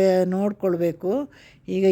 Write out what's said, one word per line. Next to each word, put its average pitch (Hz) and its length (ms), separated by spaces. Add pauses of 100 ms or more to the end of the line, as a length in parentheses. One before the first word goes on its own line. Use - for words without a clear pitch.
(380)
ನೋಡ್ಕೊಳ್ಬೇಕು. 180 760 (640)
ಈಗ 190 160